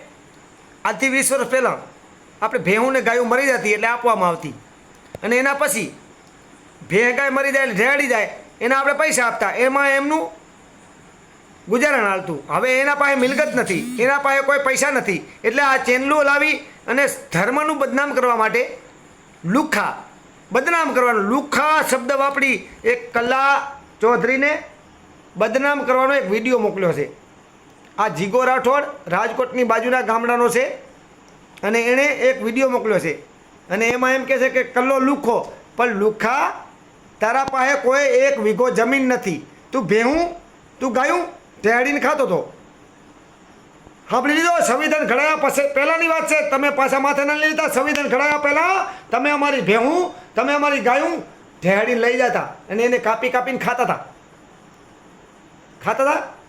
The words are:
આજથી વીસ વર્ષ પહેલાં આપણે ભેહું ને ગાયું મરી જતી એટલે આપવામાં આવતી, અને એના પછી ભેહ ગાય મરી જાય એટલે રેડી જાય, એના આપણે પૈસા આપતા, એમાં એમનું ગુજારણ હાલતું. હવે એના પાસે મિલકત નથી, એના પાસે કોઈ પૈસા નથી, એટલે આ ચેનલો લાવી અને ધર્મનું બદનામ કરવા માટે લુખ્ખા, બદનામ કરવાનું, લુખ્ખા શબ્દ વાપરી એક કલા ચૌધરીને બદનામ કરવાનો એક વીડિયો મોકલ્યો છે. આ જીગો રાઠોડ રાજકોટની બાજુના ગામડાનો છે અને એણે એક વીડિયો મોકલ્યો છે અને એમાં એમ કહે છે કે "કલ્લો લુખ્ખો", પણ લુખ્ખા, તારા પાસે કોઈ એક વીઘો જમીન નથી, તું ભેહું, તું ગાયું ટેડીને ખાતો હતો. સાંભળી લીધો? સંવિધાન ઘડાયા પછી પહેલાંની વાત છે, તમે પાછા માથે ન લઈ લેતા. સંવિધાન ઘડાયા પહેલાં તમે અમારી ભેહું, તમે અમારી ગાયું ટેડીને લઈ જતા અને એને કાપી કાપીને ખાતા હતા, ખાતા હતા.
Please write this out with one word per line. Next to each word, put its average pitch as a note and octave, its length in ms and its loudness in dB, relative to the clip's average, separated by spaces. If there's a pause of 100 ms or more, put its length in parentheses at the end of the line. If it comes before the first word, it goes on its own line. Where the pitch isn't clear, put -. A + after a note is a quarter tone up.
(840)
આજથી A#3 240 0
વીસ C4 240 0
વર્ષ C4+ 160 -2
પહેલાં A#3+ 300 0 (680)
આપણે A#3+ 140 -2
ભેહું G#3+ 340 2
ને C4 80 2
ગાયું A#3 280 0
મરી B3+ 180 2
જતી A3+ 260 0
એટલે G#3+ 140 0
આપવામાં A#3 420 2
આવતી, D#3 260 -4 (680)
અને A3+ 140 0
એના C#4 180 2
પછી C#4 400 -2 (960)
ભેહ A#3 260 2
ગાય C#4 120 0
મરી C4+ 240 0
જાય C4+ 140 2
એટલે A3+ 240 0
રેડી C#4+ 160 2
જાય, G#3+ 240 0 (300)
એના B3+ 180 2
આપણે C#4 140 2
પૈસા C#4+ 340 0
આપતા, A3+ 240 -2
એમાં C4 400 2
એમનું C#4+ 400 0 (1400)
ગુજારણ B3 360 2
હાલતું. F3 440 -4
હવે B3 320 0
એના C#4+ 140 0
પાસે C#4 200 2
મિલકત C4 400 0
નથી, A#3+ 460 -4
એના C#4 180 2
પાસે C#4 220 2
કોઈ C#4 180 2
પૈસા C4+ 320 0
નથી, G#3 300 -2 (240)
એટલે A#3+ 180 2
આ C4+ 140 4
ચેનલો C4 460 2
લાવી C#4+ 300 2 (340)
અને C4 200 0 (260)
ધર્મનું C#4+ 460 0
બદનામ C4+ 360 -2
કરવા B3 220 2
માટે A3 420 -2 (680)
લુખ્ખા, G#3 580 -2 (500)
બદનામ D4+ 420 0
કરવાનું, A#3+ 280 2
લુખ્ખા C#4+ 680 0
શબ્દ B3+ 220 0
વાપરી C4+ 560 0 (160)
એક A#3+ 300 -2
કલા C4 560 0 (300)
ચૌધરીને C4 600 2 (760)
બદનામ C4 460 0
કરવાનો C4 320 2
એક G#3+ 160 -2
વીડિયો A3+ 280 0
મોકલ્યો F#3+ 340 0
છે. C#3+ 160 -4 (880)
આ G#3+ 100 0
જીગો G3 360 0
રાઠોડ B3+ 380 2 (240)
રાજકોટની B3 580 -2
બાજુના A#3 360 2
ગામડાનો A#3 480 0
છે B3 160 2 (960)
અને A3 180 0
એણે B3 240 2
એક C4 380 0
વીડિયો A#3+ 260 0
મોકલ્યો A3 300 0
છે D#3+ 220 -4 (480)
અને G#3+ 200 0
એમાં B3+ 260 0
એમ C4 100 -2
કહે C4 140 0
છે B3+ 100 2
કે B3+ 140 0
"કલ્લો C4 360 0
લુખ્ખો", A#3+ 540 0 (240)
પણ A#3+ 120 2
લુખ્ખા, A3 800 -2 (540)
તારા B3 240 0
પાસે C4 300 0
કોઈ C4+ 260 0
એક C4+ 400 2
વીઘો A3 300 0
જમીન B3+ 380 0
નથી, G#3+ 380 -4 (260)
તું B3+ 140 -2
ભેહું, C#4 480 0 (460)
તું B3+ 120 -2
ગાયું D#4+ 340 0 (360)
ટેડીને B3+ 380 0
ખાતો C#4 260 0
હતો. F3 260 -4 (1600)
સાંભળી B3+ 240 0
લીધો? E4+ 320 2
સંવિધાન D4+ 400 0
ઘડાયા C#4+ 300 0
પછી C#4 380 0
પહેલાંની E4 340 0
વાત D#4 220 -2
છે, D4 200 0
તમે C#4 200 0
પાછા C4+ 280 0
માથે C#4 260 0
ન C#4+ 60 0
લઈ D4+ 180 0
લેતા. D#4 200 0
સંવિધાન C#4 400 0
ઘડાયા D4 300 0
પહેલાં E4 560 0 (160)
તમે C4+ 200 0
અમારી C#4 300 0
ભેહું, A#3+ 540 0 (200)
તમે C4 200 0
અમારી C#4+ 260 0
ગાયું C#4 540 -2 (280)
ટેડીને A3+ 380 2
લઈ B3 180 2
જતા G#3+ 220 0
અને F#3+ 420 -6
એને B3 160 2
કાપી A3+ 300 -2
કાપીને B3+ 300 -2
ખાતા B3 240 -2
હતા, E3+ 220 -2 (1800)
ખાતા B3 200 0
હતા. D4 180 0 (260)